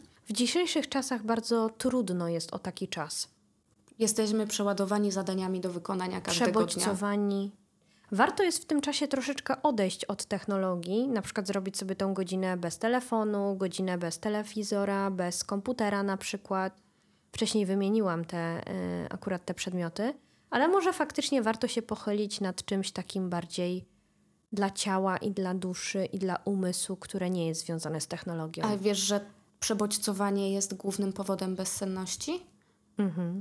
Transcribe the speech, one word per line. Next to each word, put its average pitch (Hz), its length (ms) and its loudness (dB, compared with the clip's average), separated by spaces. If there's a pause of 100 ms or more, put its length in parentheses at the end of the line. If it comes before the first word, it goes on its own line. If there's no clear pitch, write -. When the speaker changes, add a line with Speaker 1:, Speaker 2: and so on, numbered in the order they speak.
(280)
Speaker 1:
W 220 40 -4
dzisiejszych 285 560 2
czasach 254 360 -2
bardzo 226 540 2
trudno 185 500 0
jest 165 260 -2
o - 40 -4
taki 185 300 -6
czas. - 400 -6 (680)
Speaker 2:
Jesteśmy 214 480 2
przeładowani 202 680 2
zadaniami 190 480 0
do 185 100 -2
wykonania 180 500 -4
każdego 208 400 4
dnia. 214 60 4
Speaker 1:
Przebodźcowani. 202 840 0 (600)
Warto 233 300 4
jest 349 200 2
w - 40 -16
tym 294 140 2
czasie 285 280 0
troszeczkę 269 540 -2
odejść 208 420 2
od - 200 -4
technologii, 190 840 0
na 226 140 0
przykład 196 240 -4
zrobić 196 320 -2
sobie 190 180 -4
tą 196 180 2
godzinę 185 420 0
bez 170 220 -4
telefonu, 214 800 2
godzinę 185 420 0
bez 170 200 -2
telewizora, 202 920 0
bez 180 340 -2
komputera 202 580 0
na 196 140 0
przykład. 190 640 -4 (520)
Wcześniej 214 340 2
wymieniłam 196 580 2
te, 165 360 -4 (440)
y, - 60 -8
akurat 185 340 -4
te 185 100 -4
przedmioty, 180 600 -4 (360)
ale 269 180 4
może 370 240 6
faktycznie 294 500 0
warto 220 260 2
się 233 140 -2
pochylić 208 580 -2
nad 185 240 -2
czymś 196 280 0
takim 185 380 -4
bardziej 180 540 -2 (680)
dla 196 180 2
ciała 190 460 2
i - 140 -2
dla 185 240 0
duszy, 185 500 -2
i - 140 -4
dla 185 260 0
umysłu, 190 520 0
które 180 340 -4
nie 175 180 0
jest 160 180 -2
związane 160 340 -4
z - 60 -6
technologią. 165 560 -6
Speaker 2:
A 214 140 2
wiesz, 196 220 2
że 196 220 2 (400)
przebodźcowanie 202 920 2
jest 196 220 -2
głównym 196 380 -2
powodem 190 440 -2
bezsenności? 190 880 -4 (520)
Speaker 1:
Mhm. 180 420 0